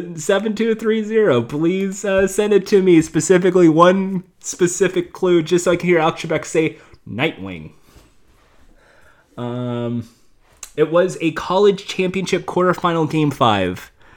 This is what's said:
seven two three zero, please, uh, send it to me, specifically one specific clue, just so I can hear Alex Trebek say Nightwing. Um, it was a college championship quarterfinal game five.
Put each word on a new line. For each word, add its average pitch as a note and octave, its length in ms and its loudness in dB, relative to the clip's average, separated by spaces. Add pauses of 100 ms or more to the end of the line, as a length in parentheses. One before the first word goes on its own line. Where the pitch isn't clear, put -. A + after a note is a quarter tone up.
(160)
seven G3 400 -2
two A3 180 0
three A3 300 -2
zero, G#3 380 2
please, F3+ 640 -2
uh, G3 220 2
send G#3 260 0
it G3 140 2
to G3 140 4
me, F3 200 6
specifically F3+ 640 2
one F#3 560 2 (160)
specific F3+ 720 -2
clue, F3 300 2
just E3+ 240 0
so F3+ 60 2
I E3 40 2
can F3 140 -4
hear E3+ 100 4
Alex D#3+ 220 -2
Trebek D#3+ 240 -4
say D#3+ 320 -2 (320)
Nightwing. F#2+ 640 -8 (1600)
Um, A#2+ 720 -6 (680)
it D#3 160 0
was F3 280 0
a D#3+ 120 0
college G3 560 0
championship F#3 580 -4
quarterfinal E3+ 640 0
game D3+ 220 0
five. G2 600 0 (260)